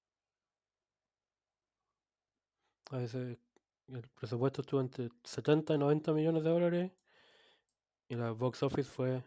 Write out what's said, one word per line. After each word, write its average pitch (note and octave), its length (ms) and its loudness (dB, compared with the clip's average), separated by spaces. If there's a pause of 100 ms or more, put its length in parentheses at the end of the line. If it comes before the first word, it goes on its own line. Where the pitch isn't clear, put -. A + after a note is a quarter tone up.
(3000)
A C3+ 80 -6
veces B2 400 -6 (500)
el B2 220 -12
presupuesto B2 520 -2
estuvo C3+ 180 0
entre B2+ 300 -4 (140)
setenta D#3 500 2
y D3 40 2
noventa D3+ 340 2
millones D#3+ 320 2
de E3 60 2
dólares F3 420 2 (1160)
y A#2+ 80 -8
la A#2 160 -2
box B2 300 -2
office C3+ 280 0
fue B2+ 360 -2